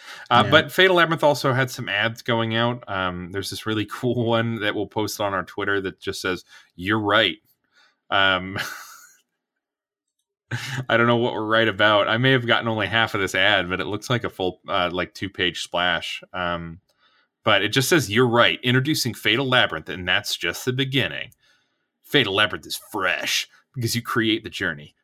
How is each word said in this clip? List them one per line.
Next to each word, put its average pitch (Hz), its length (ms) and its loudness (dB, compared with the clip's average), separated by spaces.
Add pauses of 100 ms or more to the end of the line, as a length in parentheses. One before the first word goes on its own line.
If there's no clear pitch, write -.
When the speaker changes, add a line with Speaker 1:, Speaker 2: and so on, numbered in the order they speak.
(300)
Speaker 1:
Uh, 123 140 6
Speaker 2:
Yeah. 127 60 -2
Speaker 1:
but 143 200 4
Fatal 185 240 4
Labyrinth 165 300 2
also 147 280 2
had 127 180 0
some 110 180 -10
ads 107 340 -2
going 113 320 0
out. 120 340 -2
Um, 90 440 -4
there's 95 180 -6
this - 160 -10
really 107 200 -2
<laughs> - 40 -20
cool 120 340 -2
one 113 360 0
that 104 160 -2
we'll 101 100 -4
post 104 340 -6
on 101 140 -2
our 90 100 -4
Twitter 101 360 -4
that 95 180 -8
just - 220 -8
says, 90 240 -4 (320)
"You're 101 240 -2
right." 104 380 2 (720)
Um, 95 520 2
<laughs> - 40 -6 (2250)
I 117 100 2
don't 117 80 4
know 120 100 4
what 120 160 0
we're 107 140 -4
right 110 220 2
about. 104 400 4
I 110 100 2
may 131 140 4
have 120 140 2
gotten 117 220 2
only 110 180 0
half 110 280 0
of 104 80 0
this 92 120 -2
ad, 95 360 2
but 92 100 -2
it 90 60 -4
looks 101 240 -8
like 120 120 0
a 95 60 -6
full, 90 400 -4
uh, 90 240 0
like, 87 220 -6
two-page 92 480 -4
splash. 87 600 -2 (120)
Um, 87 460 -6 (600)
but 101 200 4
it 104 80 0
just 131 180 0
says, 139 220 2
"You're 120 180 4
right. 113 340 4
Introducing 131 520 0
Fatal 120 340 0
Labyrinth, 101 400 0
and 87 180 -6
that's 95 300 -2
just - 280 -4
the 127 80 -2
beginning. 127 580 -4 (720)
Fatal 110 320 2
Labyrinth 98 320 0
is 76 100 -8 (160)
fresh 92 560 -2 (260)
because 117 220 -4
you 117 60 -2
create 110 420 0
the 92 60 -10
journey, 78 540 -8